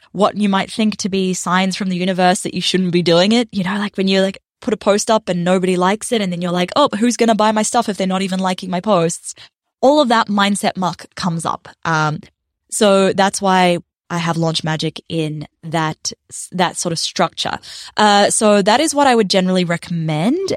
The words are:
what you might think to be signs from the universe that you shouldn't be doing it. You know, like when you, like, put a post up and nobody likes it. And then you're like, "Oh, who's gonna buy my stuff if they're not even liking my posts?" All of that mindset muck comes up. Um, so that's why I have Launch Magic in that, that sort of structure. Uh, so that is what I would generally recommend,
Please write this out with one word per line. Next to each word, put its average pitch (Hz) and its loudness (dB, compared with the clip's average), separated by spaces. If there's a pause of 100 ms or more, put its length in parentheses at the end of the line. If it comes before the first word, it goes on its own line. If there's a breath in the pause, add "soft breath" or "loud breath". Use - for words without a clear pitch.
(120)
what 185 -2
you 208 2
might 196 -2
think 220 0
to 196 -6
be 185 -2
signs 185 0
from 190 -4
the 180 -2
universe 180 2
that - -8
you 180 -4
shouldn't 185 0
be 175 2
doing 170 4
it. 233 2
You 196 -4
know, 196 -2
like 202 -6
when 190 -2
you, 190 2
like, 196 -2 (220)
put 226 -4
a 208 -2
post 208 0
up 220 0
and 180 -2
nobody 185 2
likes 190 0
it. 226 0
And 180 -2
then 170 -6
you're 175 -2
like, 180 0
"Oh, 285 4 (100)
who's 233 0
gonna 233 4
buy 214 2
my 214 0
stuff 233 0
if 190 -4
they're 190 -2
not 190 0
even 185 -2
liking 185 -4
my 180 -2
posts?" 170 0 (460 loud breath)
All 285 6
of 269 2
that 226 2
mindset 202 0
muck 180 -4
comes 165 -4
up. - -6 (160)
Um, 156 0 (500)
so 196 4
that's 196 0
why 185 2 (320)
I 175 -4
have 165 -2
Launch 165 0
Magic 156 -4
in 156 -6 (160)
that, 160 -4 (380)
that 180 -2
sort 170 -4
of 165 -4
structure. - -4 (380 loud breath)
Uh, 202 4
so 208 2
that 214 2
is 311 -2
what 285 2
I 247 4
would 220 2
generally 185 2
recommend, 170 -2